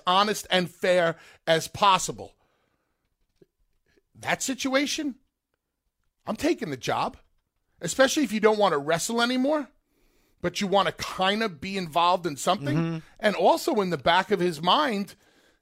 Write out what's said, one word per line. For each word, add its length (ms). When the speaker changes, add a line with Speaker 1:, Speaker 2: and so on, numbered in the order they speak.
Speaker 1:
honest 440
and 200
fair 460
as 220
possible. 640
That 240
situation, 760
I'm 100
taking 340
the 80
job, 400
especially 420
if 80
you 80
don't 180
wanna 200
wrestle 420
anymore, 480
but 220
you 40
wanna 260
kinda 580
be 260
involved 480
in 140
something. 400
Speaker 2:
Mm-hmm. 200
Speaker 1:
And 160
also 460
in 80
the 80
back 320
of 100
his 220
mind, 540